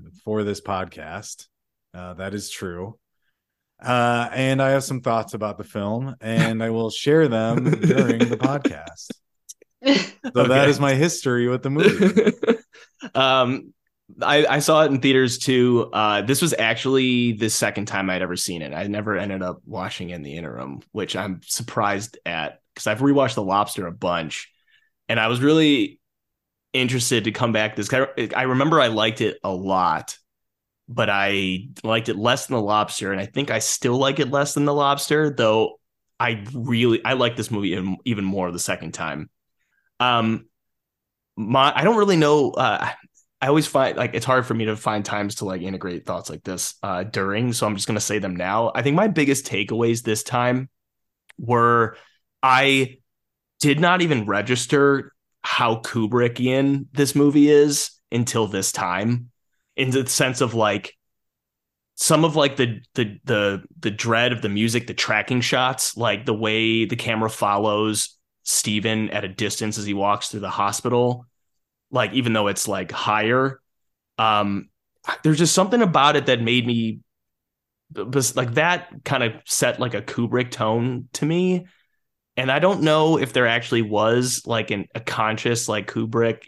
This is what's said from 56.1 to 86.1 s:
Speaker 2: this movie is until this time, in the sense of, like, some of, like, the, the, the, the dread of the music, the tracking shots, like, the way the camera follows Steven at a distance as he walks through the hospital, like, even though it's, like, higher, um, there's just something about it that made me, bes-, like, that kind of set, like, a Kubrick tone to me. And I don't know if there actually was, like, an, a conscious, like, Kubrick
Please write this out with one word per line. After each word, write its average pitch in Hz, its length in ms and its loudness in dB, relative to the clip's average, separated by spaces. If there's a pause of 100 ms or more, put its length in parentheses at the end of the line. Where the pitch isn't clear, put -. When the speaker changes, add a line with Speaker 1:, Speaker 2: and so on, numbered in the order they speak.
Speaker 2:
this 139 240 0
movie 147 340 6
is 147 400 4 (220)
until 117 340 0
this 95 240 -4
time, 110 600 -2 (460)
in 127 140 0
the 127 160 0
sense 127 340 0
of, 117 140 0
like, 104 420 0 (1000)
some 160 280 4
of, 156 120 2
like, 143 200 2
the, 120 240 0 (140)
the, 104 300 -2
the, 101 400 0 (160)
the 110 100 -4
dread 117 420 2
of 117 80 -6
the 107 80 -4
music, 113 380 0
the - 80 -10
tracking 110 460 0
shots, 127 560 0
like, 110 300 -2
the 117 80 2
way 110 500 0
the 107 120 -4
camera 110 320 -2
follows 107 880 -2 (300)
Steven 110 640 -2
at 104 160 -6
a 95 40 -6
distance 107 500 -4
as 104 80 -8
he 101 80 -4
walks 101 340 0
through 104 120 -10
the 92 100 -8
hospital, 120 720 -2 (640)
like, 117 220 0
even 120 220 0
though 104 140 2
it's, 101 200 -4
like, 92 240 -4
higher, 120 640 0 (600)
um, 104 500 2 (540)
there's 156 160 4
just 170 160 2
something 196 260 2
about 151 340 4
it 131 120 0
that 123 160 2
made 120 240 2
me, 113 320 -2 (920)
bes-, 123 460 -2
like, 120 180 -2
that 156 380 2 (100)
kind 127 200 0
of 113 100 0 (140)
set, - 340 0
like, 123 140 -2
a 104 80 -4
Kubrick 120 480 -2
tone 120 640 -2
to - 100 -6
me. 180 400 0 (720)
And 131 160 0
I 143 60 2
don't 180 240 2
know 156 340 4
if 131 160 -2
there 123 140 4
actually 117 360 2
was, 113 640 0
like, 113 280 -2
an, 101 220 -6
a 117 60 -8
conscious, 117 680 -2
like, 107 220 -4
Kubrick 113 580 -2